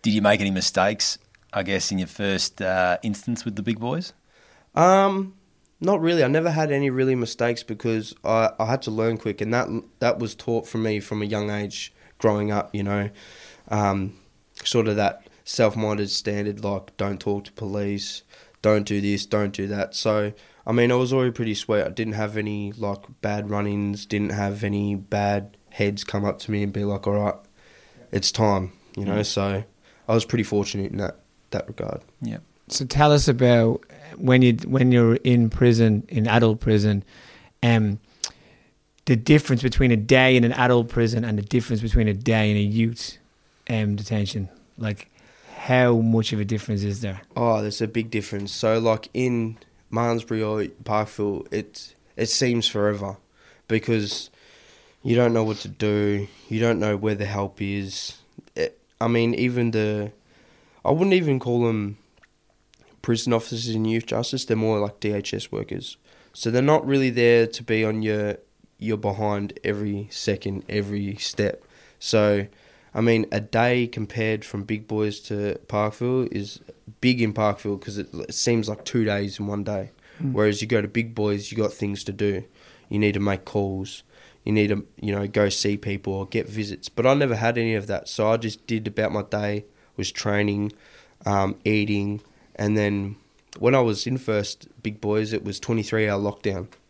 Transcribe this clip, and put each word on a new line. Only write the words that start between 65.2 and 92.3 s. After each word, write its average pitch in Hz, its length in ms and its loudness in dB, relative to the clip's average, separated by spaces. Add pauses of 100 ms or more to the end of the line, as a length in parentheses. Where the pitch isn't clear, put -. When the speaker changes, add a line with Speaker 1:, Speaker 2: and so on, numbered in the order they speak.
Speaker 2:
S 101 180 -8
workers. - 460 -10 (380)
So - 160 -4
they're 123 100 2
not 147 260 4
really 135 220 2
there 117 380 6
to 117 160 -10
be 110 200 0
on 110 200 -2
your, 104 340 -2 (420)
your 107 200 -4
behind 101 680 -4
every 104 460 -4
second, 98 580 -4
every 101 480 -4
step. - 480 -4 (340)
So, 104 480 2 (480)
I 107 60 -2
mean, 113 300 4
a 104 100 -2
day 120 460 0
compared 110 580 -4
from 101 200 -8
Big 107 240 -6
Boys 107 320 -4
to 104 380 -6 (100)
Parkville 120 640 -2
is 101 280 -8 (400)
big 123 200 2
in 107 120 2
Parkville 104 440 -2
'cause 101 220 -10
it, - 160 -8
it - 200 -10
seems 113 340 0
like 107 160 -10
two 117 200 -2
days 101 340 -4
in 104 80 -6
one 101 160 -4
day. 98 280 -6 (300)
Speaker 3:
Mm. 135 120 -4
Speaker 2:
Whereas 104 300 2
you 107 40 -4
go 113 160 2
to 104 60 -4
Big 117 260 -4
Boys, 104 380 -2
you 107 40 -8
got 107 160 0
things 101 320 -6
to 101 80 -8
do. 98 300 -2 (460)
You 104 100 -2
need 104 140 4
to 98 80 -2
make 98 240 -2
calls. 98 580 -6 (420)
You 104 80 -2
need 107 160 4
to, 101 180 -2 (140)
you 101 140 -2
know, 101 140 -4
go 104 220 2
see 101 260 -2
people 98 380 -6
or 95 120 -6
get 110 220 -4
visits. 104 400 -8
But 117 180 -2
I 135 60 6
never 139 240 2
had 117 220 0
any 113 160 0
of 104 140 -4
that. 101 200 -4
So 107 220 0
I 113 80 2
just 110 280 -8
did 110 200 -4
about 107 260 -2
my 104 100 -2
day, 104 440 -4 (300)
was 95 140 -6
training, 104 640 -2 (540)
um, 98 380 0
eating. 104 580 0 (340)